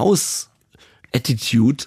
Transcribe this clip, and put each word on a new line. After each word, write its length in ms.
Maus-Attitude 720